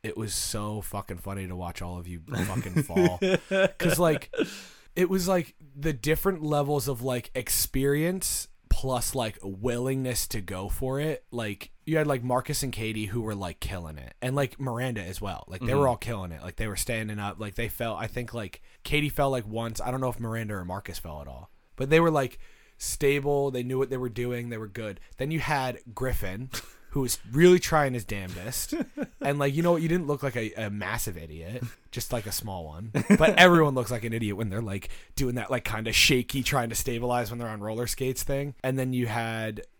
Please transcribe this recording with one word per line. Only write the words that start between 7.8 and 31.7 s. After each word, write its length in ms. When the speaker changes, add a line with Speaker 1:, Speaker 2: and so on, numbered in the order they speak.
Speaker 1:
plus, 460
like, 280
willingness 840
to 140
go 260
for 320
it. 320
Like, 400
you 120
had, 100
like, 160
Marcus 400
and 100
Katie 320
who 160
were, 140
like, 240
killing 400
it. 220
And, 140
like, 240
Miranda 440
as 180
well. 260
Like, 140
they 140
were 60
Speaker 2:
Mm-hmm. 80
Speaker 1:
all 80
killing 340
it. 100
Like, 160
they 100
were 80
standing 440
up. 200
Like, 160
they 140
fell. 260
I 120
think, 260
like, 280
Katie 260
fell, 200
like, 180
once. 320
I 120
don't 100
know 80
if 100
Miranda 360
or 100
Marcus 340
fell 220
at 60
all. 240
But 160
they 80
were, 120
like, 280
stable. 720
They 100
knew 160
what 140
they 60
were 120
doing. 400
They 80
were 100
good. 320
Then 120
you 120
had 380
Griffin. 600
<laughs> 40
who 100
was 180
really 280
trying 340
his 120
damnedest. 760
Speaker 2:
<laughs> 40
Speaker 1:
And, 140
like, 160
you 80
know 120
what? 100
You 40
didn't 200
look 160
like 120
a, 180
a 180
massive 440
idiot, 480